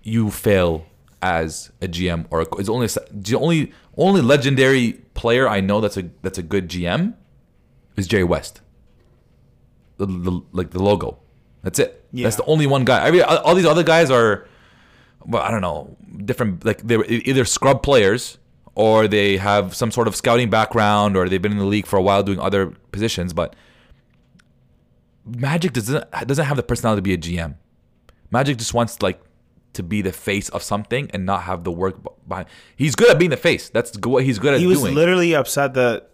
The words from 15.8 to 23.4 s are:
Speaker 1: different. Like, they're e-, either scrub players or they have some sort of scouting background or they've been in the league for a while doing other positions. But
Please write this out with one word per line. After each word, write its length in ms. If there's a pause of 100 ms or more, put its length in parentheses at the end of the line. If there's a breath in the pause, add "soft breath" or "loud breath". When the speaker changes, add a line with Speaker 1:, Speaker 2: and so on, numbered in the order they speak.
Speaker 1:
different. 420
Like, 220
they're 160
e-, 220
either 180
scrub 400
players 540 (380)
or 340
they 280
have 380
some 160
sort 160
of 80
scouting 340
background 680
or 100
they've 140
been 100
in 60
the 80
league 200
for 120
a 40
while 220
doing 160
other 280 (260)
positions. 400
But 220 (1700 soft breath)